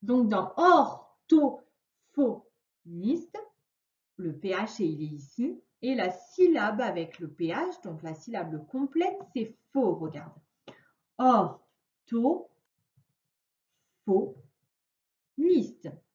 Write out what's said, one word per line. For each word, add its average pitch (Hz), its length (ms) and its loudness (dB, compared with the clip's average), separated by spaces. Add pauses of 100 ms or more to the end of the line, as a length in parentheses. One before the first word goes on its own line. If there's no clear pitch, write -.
Donc 240 260 2
dans 202 280 0
orthophoniste, - 2750 0 (800)
le 160 220 -8
P 190 160 -6
H 214 280 -6
il 156 200 -2
est 156 40 -6
ici, 151 560 -8 (200)
et 254 120 -2
la 196 160 -2
syllabe 233 680 2
avec 175 380 -4
le 165 100 -10
P 165 200 -6
H, 330 340 -4
donc 165 200 -12
la 160 120 -10
syllabe 160 520 -10
complète, 330 520 -2 (160)
c'est 220 200 -6 (180)
faux, 233 220 2
regarde. 156 380 -10 (880)
Orthophoniste. - - -4 (240)